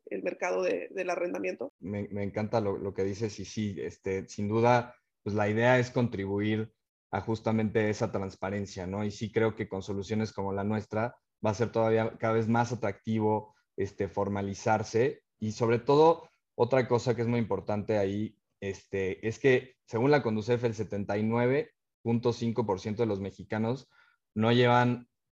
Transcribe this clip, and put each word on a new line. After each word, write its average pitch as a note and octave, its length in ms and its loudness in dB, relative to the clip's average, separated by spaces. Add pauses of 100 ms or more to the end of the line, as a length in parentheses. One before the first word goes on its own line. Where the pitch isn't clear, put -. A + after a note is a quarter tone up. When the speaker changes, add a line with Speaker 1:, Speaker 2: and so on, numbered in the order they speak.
Speaker 1:
el G3 160 -8
mercado F#3 400 -2
de, F3+ 280 -2
del F3+ 200 -6
arrendamiento? F#3 680 -4
Speaker 2:
Me, G2+ 280 -6
me G2+ 140 -6
encanta G#2+ 380 -2
lo, G2 180 -2
lo F#2 160 -6
que F#2+ 100 -2
dices G#2 360 -4
y F#2+ 40 -8
sí, G#2 340 -6
este, F2+ 500 -6
sin G2+ 200 -6
duda, A#2 460 4 (280)
pues, G2+ 120 -4
la G#2 140 2
idea A#2 300 4
es B2 120 0
contribuir G#2+ 800 -2 (400)
a G2 80 -2
justamente A2 720 0
esa G#2+ 200 -2
transparencia, G2 760 -6
¿no? G2+ 180 -4
Y G#2 80 -4
sí G#2 180 -8
creo A2+ 240 2
que G#2 140 -6
con F#2+ 140 -6
soluciones G#2+ 500 -4
como G2 200 -4
la G2 120 -2
nuestra G#2+ 520 -2 (280)
va G#2+ 60 2
a G#2 40 0
ser G#2+ 160 0
todavía A2+ 480 2
cada A2+ 160 0
vez A2+ 140 2
más A#2 240 2
atractivo, G#2+ 840 -2 (220)
este, G2 320 -4
formalizarse. G2+ 1120 0 (160)
Y A2 140 -4
sobre A#2 260 2
todo, D#3 500 4 (280)
otra A#2+ 320 2
cosa A#2+ 260 2
que A2+ 80 -2
es A2+ 60 0
muy A#2+ 100 2
importante G#2 600 -2
ahí, G2+ 400 -2 (220)
este, G2 680 -4
es A2 120 -4
que - 380 2 (100)
según A#2+ 240 2
la D3 120 4
conducef, A2+ 420 0
el A2+ 100 0
setenta G2+ 440 -4
y G#2+ 40 0
nueve B2 500 0 (300)
punto A#2 300 0
cinco A#2 340 -2
por F#2+ 140 -2
ciento G#2+ 220 -2
de A2+ 60 2
los G2 120 -2
mexicanos A2 680 -4 (460)
no A2 180 4
llevan B2 560 4 (280)